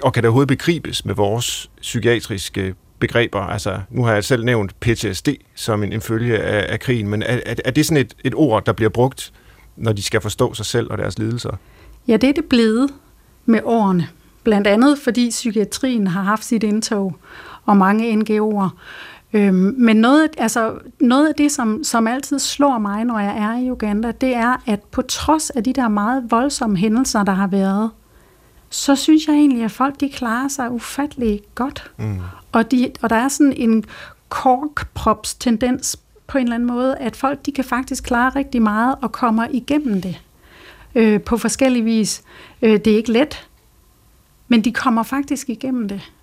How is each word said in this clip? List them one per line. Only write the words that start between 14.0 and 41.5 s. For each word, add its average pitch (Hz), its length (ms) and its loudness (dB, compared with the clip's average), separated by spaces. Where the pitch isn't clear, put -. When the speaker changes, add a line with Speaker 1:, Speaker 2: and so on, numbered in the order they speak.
Speaker 2:
Blandt 208 220 2
andet, 254 380 4
fordi 240 260 0
psykiatrien 220 760 -2
har 185 160 -2
haft 214 220 -2
sit 214 180 0
indtog, 208 540 -2
og 208 100 6
mange 214 400 2
N 214 80 2
G 214 60 -2
O'er. 214 380 0
Øhm, 196 460 4
men 220 180 6
noget, 285 420 6
altså, 226 340 0
noget 277 280 6
af 294 100 0
det, 294 140 2
som, 226 320 -2
som 226 220 0
altid 262 320 -4
slår 269 400 0
mig, 208 260 -2
når 240 140 -2
jeg 202 200 -2
er 220 200 -2
i 254 120 -2
Uganda, 220 500 -2
det 262 140 0
er, 247 320 0
at 208 140 -2
på 254 100 -2
trods - 480 -2
af 220 140 -4
de 254 80 0
der 247 160 0
meget 220 420 0
voldsomme 233 460 0
hændelser, 214 480 2
der 196 80 2
har 190 140 0
været, 196 440 0
så - 260 2
synes 311 300 4
jeg 302 80 4
egentlig, 269 300 4
at 202 60 -2
folk, 277 300 -2
de 277 80 0
klarer 254 400 -4
sig 247 220 -4
ufattelig 240 720 -4
godt. - 440 -6
Speaker 1:
Mm. 107 200 -4
Speaker 2:
Og 226 180 2
de, 254 200 2
og 226 80 -2
der 226 60 2
er 247 120 0
sådan 277 280 4
en 226 280 2
korkprops-tendens - 1700 -2
på 285 120 -4
en 254 60 2
eller 233 100 0
anden 240 120 -2
måde, 247 300 0
at 233 200 -6
folk, 285 300 -2
de 277 60 -4
kan 262 120 -4
faktisk 262 400 -6
klare 254 320 0
rigtig 269 260 0
meget 220 400 2
og 233 100 -4
kommer 226 380 0
igennem 247 520 -2
det, 185 180 -10
øh, 214 260 4
på 233 160 -2
forskellig 240 480 0